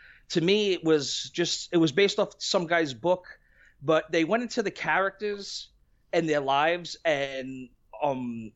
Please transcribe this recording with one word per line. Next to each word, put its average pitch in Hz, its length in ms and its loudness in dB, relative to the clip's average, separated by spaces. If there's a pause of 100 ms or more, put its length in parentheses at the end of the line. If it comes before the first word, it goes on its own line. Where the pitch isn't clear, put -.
(300)
To 170 120 0
me, 196 320 4
it 170 100 -10
was 151 460 0
just, - 420 -4
it 175 60 4
was 160 140 6
based 196 260 2
off 202 180 -2
some 180 300 -2
guy's 165 260 0
book, 175 340 0 (560)
but 156 300 0
they 165 120 2
went 214 180 0
into 240 200 -4
the 202 80 0
characters 196 1000 -4 (420)
and 170 160 2
their 147 140 2
lives. 156 640 0
And, 135 640 -2 (340)
um, 123 540 -4